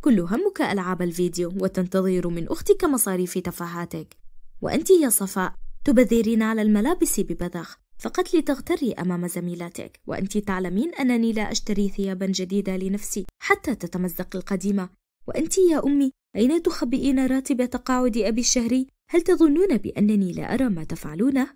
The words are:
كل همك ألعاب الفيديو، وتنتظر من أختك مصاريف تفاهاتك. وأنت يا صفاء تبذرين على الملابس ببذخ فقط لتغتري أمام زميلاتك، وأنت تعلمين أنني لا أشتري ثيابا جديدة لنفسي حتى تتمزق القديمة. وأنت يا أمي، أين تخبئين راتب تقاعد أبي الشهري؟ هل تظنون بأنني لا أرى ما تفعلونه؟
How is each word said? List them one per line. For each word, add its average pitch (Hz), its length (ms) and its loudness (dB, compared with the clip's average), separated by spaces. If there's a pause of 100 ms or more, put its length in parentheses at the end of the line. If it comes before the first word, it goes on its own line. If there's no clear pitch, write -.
كل 233 180 6
همك 285 420 -2
ألعاب 185 400 -2
الفيديو، 175 480 -2 (120)
وتنتظر 185 680 0
من 170 220 -4
أختك - 340 0
مصاريف 190 540 0
تفاهاتك. 170 800 -8 (440)
وأنت 311 280 -2
يا 330 200 8
صفاء 190 440 -2 (320)
تبذرين 233 560 4
على 220 200 0
الملابس 220 580 4
ببذخ 175 580 -6 (200)
فقط - 360 -2
لتغتري 302 600 0
أمام 175 340 -2
زميلاتك، 175 800 -8
وأنت 196 300 -4
تعلمين 196 560 -2
أنني 240 400 0
لا 214 180 -2
أشتري 202 380 0
ثيابا 196 360 -4
جديدة 190 520 -2
لنفسي 190 480 -6 (140)
حتى 330 360 0
تتمزق 180 600 -6
القديمة. 190 540 -4 (380)
وأنت - 300 -4
يا 339 280 4
أمي، 277 260 2 (240)
أين 269 280 2
تخبئين 269 640 0
راتب 262 400 0
تقاعد 247 520 0
أبي 220 240 0
الشهري؟ 247 460 2 (220)
هل 349 120 4
تظنون 330 560 4
بأنني 202 560 2
لا 160 200 -4
أرى 254 160 2
ما 165 140 -2
تفعلونه؟ 240 720 -2